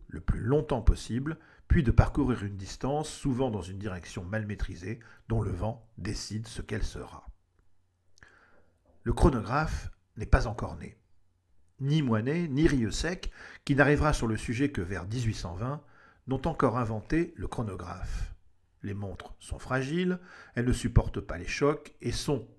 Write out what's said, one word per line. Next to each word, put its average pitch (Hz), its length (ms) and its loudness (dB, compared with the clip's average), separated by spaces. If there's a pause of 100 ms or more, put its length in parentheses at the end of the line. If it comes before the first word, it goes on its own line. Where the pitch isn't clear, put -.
le - 140 -10
plus - 180 0
longtemps 139 400 2
possible, 135 580 2 (300)
puis - 140 8
de 113 80 6
parcourir 120 520 0
une 101 140 -6
distance, 135 540 -6
souvent 131 400 -2
dans 104 100 -4
une 92 180 -10
direction 92 460 -8
mal 107 220 -4
maîtrisée, 101 540 -6 (280)
dont 113 140 0
le 95 100 -2
vent 104 340 -4 (120)
décide 107 500 -6
ce - 140 -8
qu'elle - 220 -4
sera. - 420 -8 (1800)
Le 117 100 0
chronographe 135 800 2 (260)
n'est 107 80 -6
pas 120 220 6
encore 101 300 -6
né. - 200 -12 (840)
Ni 143 220 2
Moinet, 139 480 2
ni 143 180 6
Rieussec, 147 640 0 (360)
qui 143 80 4
n'arrivera 143 400 6
sur 127 120 0
le 110 120 2
sujet 127 320 0
que 131 100 -4
vers 87 240 -4
dix-huit 113 300 0
cent 87 220 -6
vingt, 127 280 -4 (420)
n'ont 131 200 -2
encore 131 320 2
inventé 123 580 -2
le - 120 -6
chronographe. 92 840 -6 (480)
Les 101 120 -6
montres 101 460 -8
sont - 180 -8
fragiles, 160 600 0 (360)
elles 120 100 0
ne 123 80 6
supportent 117 480 4
pas - 160 -8
les - 100 -8
chocs - 540 0
et 120 120 -4
sont - 360 -2 (100)